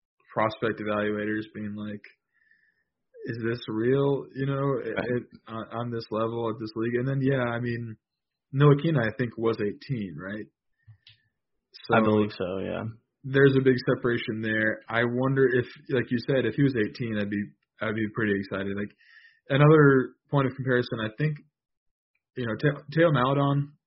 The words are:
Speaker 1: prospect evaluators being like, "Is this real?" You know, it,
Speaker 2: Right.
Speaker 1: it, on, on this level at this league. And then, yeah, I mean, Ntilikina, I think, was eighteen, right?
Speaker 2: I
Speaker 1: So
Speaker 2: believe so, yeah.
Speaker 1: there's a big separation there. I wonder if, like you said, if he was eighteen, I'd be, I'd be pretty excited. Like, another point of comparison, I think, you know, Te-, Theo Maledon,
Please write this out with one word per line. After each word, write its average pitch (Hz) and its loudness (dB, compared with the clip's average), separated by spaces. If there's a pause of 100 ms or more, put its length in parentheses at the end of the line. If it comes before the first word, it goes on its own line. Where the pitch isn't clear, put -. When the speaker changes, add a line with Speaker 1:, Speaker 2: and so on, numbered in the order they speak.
(320)
Speaker 1:
prospect 110 -2
evaluators 107 -4 (100)
being 104 -10
like, 104 -12 (1200)
"Is 117 -8
this 117 -4
real?" 131 0
You 135 -6
know, 139 -2
it, 110 -6
Speaker 2:
Right. 101 -4
Speaker 1:
it, 120 -4 (260)
on, 110 -10
on 120 -6
this 117 -8
level 113 -4
at 110 -8
this 110 -8
league. 117 -2
And 123 -2
then, 135 -2
yeah, 135 0
I 117 -4
mean, 117 -6 (580)
Ntilikina, 143 4
I 110 -2
think, 120 -4
was 110 0
eighteen, 101 -6
right? 98 -10 (1400)
Speaker 2:
I 117 4
Speaker 1:
So 110 2
Speaker 2:
believe 107 2
so, 95 -6
yeah. 92 -6 (420)
Speaker 1:
there's 135 4
a 131 2
big 127 6 (180)
separation 117 -2
there. 110 0
I 113 0
wonder 131 2
if, 123 0 (240)
like 120 -2
you 123 0
said, 131 2
if 110 -2
he 147 2
was 131 4
eighteen, 110 -2
I'd 101 -4
be, 104 -2 (380)
I'd 107 -2
be 110 -2
pretty 107 0
excited. 98 -6
Like, 104 -8 (540)
another 139 8 (200)
point 139 2
of 127 -4
comparison, 123 -2
I 110 -4 (100)
think, 151 -2 (1000)
you 123 -6
know, 110 -4
Te-, 147 0 (120)
Theo 165 6
Maledon, 143 2 (140)